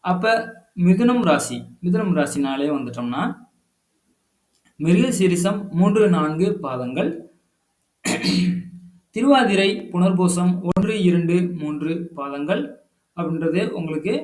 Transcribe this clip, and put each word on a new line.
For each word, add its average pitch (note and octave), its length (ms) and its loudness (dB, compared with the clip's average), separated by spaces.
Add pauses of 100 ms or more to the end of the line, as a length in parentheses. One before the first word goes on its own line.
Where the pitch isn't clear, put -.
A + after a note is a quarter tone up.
அப்ப F3+ 280 0 (440)
மிதுனம் A3+ 480 4
ராசி, C#3 340 2 (220)
மிதுனம் F3+ 360 0
ராசினாலே C#3+ 540 -2
வந்துட்டோம்னா A#2+ 520 -4 (1600)
மிருகசீரிசம் F#3 920 2
மூன்று, G#3 380 4
நான்கு D#3+ 440 0
பாதங்கள், B2+ 560 -4 (2000)
திருவாதிரை, A3 580 2 (120)
புனர்பூசம் F3+ 720 2 (100)
ஒன்று, G3 420 0
இரண்டு, F3 520 2
மூன்று D3+ 600 -6
பாதங்கள் D3 480 -6 (540)
அப்படின்றது E3 540 -2
உங்களுக்கு D#3+ 520 -6